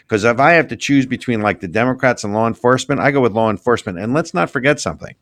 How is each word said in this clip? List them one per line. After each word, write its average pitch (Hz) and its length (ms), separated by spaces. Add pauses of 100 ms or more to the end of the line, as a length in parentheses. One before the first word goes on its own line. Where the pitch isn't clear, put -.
'cause 104 160
if 117 160
I 151 120
have 156 160
to 117 80
choose 139 300
between, 120 360
like, 101 180
the 95 80
Democrats 123 540
and 104 120
law 113 120
enforcement, 127 540
I 135 100
go 139 100
with 117 120
law 110 180
enforcement. 104 480
And 110 160
let's 165 200
not 175 160
forget 139 300
something. - 420